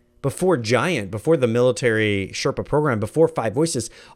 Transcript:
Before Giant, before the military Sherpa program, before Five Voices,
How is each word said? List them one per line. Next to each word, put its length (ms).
Before 340
Giant, 540
before 260
the 80
military 880
Sherpa 320
program, 340
before 280
Five 260
Voices, 380